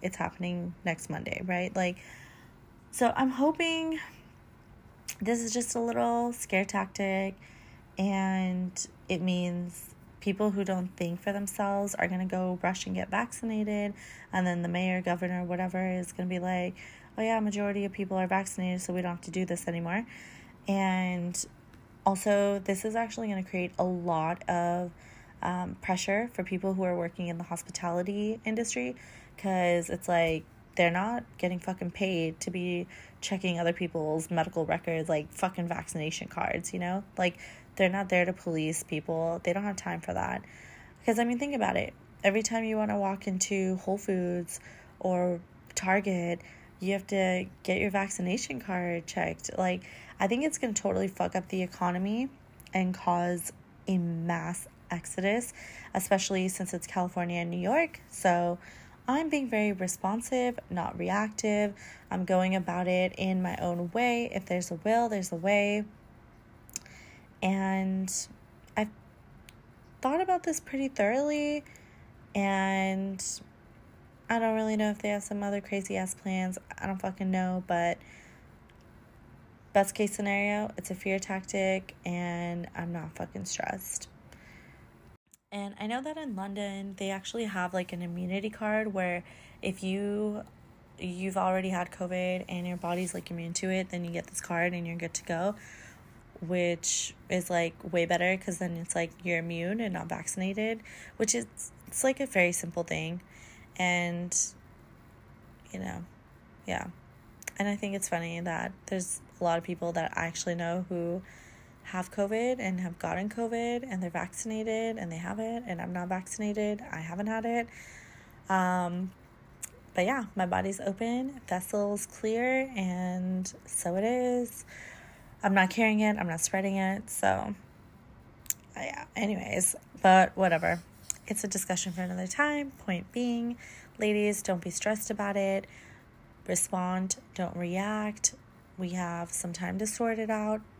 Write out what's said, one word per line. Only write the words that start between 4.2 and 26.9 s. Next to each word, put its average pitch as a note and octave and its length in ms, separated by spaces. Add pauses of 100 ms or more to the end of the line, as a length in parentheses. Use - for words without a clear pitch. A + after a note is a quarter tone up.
this A#3 200
is A3+ 120
just A#3+ 240
a A#3 40
little A#3 520
scare G3 320
tactic, G3 720 (640)
and F#3+ 880 (200)
it F#3 120
means F3 760 (260)
people G3+ 300
who G3 140
don't F#3 320
think F3 240
for G#3 120
themselves G3+ 640
are - 140
gonna F#3 180
go F#3 360
rush F#3 240
and F#3 80
get - 140
vaccinated, G#3 840 (380)
and F#3 140
then F3 160
the E3+ 60
mayor, F#3 320
governor, F3+ 440
whatever, F#3 480
is F3+ 200
gonna F3+ 160
be F3+ 100
like, F3+ 360 (420)
"Oh G#3+ 60
yeah, A3 160
majority G3+ 460
of G3 80
people F#3+ 240
are F#3 100
vaccinated, F#3 560
so F3+ 100
we F3+ 100
don't F3+ 100
have F3 100
to - 80
do F#3 140
this F3 240
anymore." E3+ 360 (640)
And F#3 800 (600)
also, G3+ 540
this F#3+ 260
is A3 120
actually A3+ 320
gonna F#3+ 160
create F3+ 340
a F3+ 60
lot F3 640
of, F3 420 (520)
um, F3+ 380
pressure G3 540
for F3+ 100
people F#3+ 300
who F#3+ 80
are F3+ 140